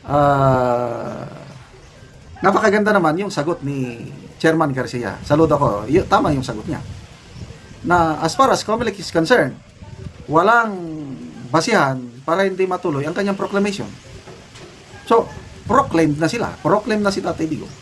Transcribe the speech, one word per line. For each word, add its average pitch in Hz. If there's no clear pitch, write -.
Ah, 123
napakaganda 208
naman 170
yung 190
sagot 151
ni 131
Chairman 160
Garcia. 120
Saludo 151
ako. 110
Y-, 170
tama 185
yung 127
sagot 107
niya. -
Na 165
as 160
far 269
as -
Comelec 226
is -
concerned, 165
walang 208
basihan 139
para 180
hindi 190
matuloy 165
ang 175
kanyang 196
proclamation. 196
So, 233
proclaimed 160
na 160
sila. 90
Proclaimed 202
na 196
si 190
Tatay 165
Digong. 139